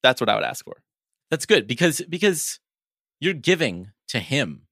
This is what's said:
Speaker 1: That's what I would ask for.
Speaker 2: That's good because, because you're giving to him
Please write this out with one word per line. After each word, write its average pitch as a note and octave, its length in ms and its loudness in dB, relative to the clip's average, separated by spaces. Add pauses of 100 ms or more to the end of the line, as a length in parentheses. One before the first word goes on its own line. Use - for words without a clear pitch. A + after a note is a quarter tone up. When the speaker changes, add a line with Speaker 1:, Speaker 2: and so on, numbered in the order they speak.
Speaker 1:
That's B2+ 180 4
what G#2+ 80 2
I G#2+ 60 2
would - 80 -2
ask - 220 -8
for. - 160 -20 (480)
Speaker 2:
That's D#3+ 160 -4
good C#3+ 220 4
because, D#3+ 420 2
because E3+ 500 -2 (600)
you're F#3 140 -2
giving B2 580 0 (180)
to B2 100 -4
him A2 520 -4